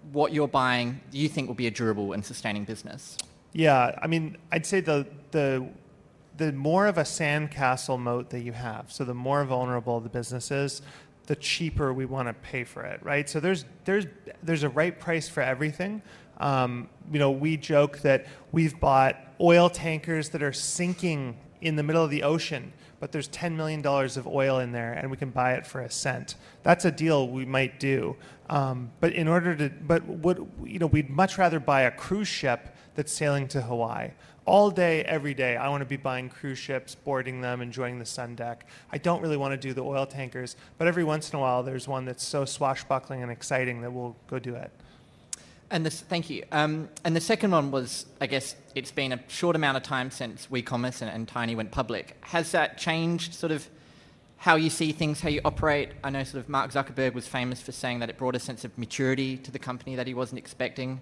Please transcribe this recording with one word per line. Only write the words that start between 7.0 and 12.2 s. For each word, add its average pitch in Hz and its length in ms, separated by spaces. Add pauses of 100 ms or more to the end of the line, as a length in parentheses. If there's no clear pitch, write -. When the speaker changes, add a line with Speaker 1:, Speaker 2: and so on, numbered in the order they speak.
Speaker 2:
sandcastle 143 920
moat 123 300
that 123 120
you 120 120
have, 117 400
so 143 120
the 123 100
more 135 320
vulnerable 123 540
the 113 100
business 120 400
is, 139 320 (420)
the 151 100
cheaper 147 600
we 131 100
wanna 123 300